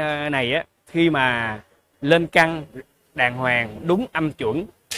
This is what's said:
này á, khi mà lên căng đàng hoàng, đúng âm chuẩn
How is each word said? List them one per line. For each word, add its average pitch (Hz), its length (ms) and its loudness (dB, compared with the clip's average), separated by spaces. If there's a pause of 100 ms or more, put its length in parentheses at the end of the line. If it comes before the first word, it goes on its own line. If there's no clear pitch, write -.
(300)
này 131 240 0
á, 165 120 -2 (220)
khi 170 220 2
mà 120 500 0 (420)
lên 160 260 4
căng 160 380 2 (480)
đàng 123 240 0
hoàng, 120 500 -2
đúng 196 240 2
âm 156 200 -2
chuẩn 135 340 -4 (320)